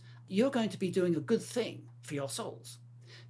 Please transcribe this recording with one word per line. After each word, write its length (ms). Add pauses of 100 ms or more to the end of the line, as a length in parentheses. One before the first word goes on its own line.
(280)
you're 220
going 180
to 100
be 140
doing 240
a 40
good 220
thing 460 (140)
for 120
your 140
souls, 500 (520)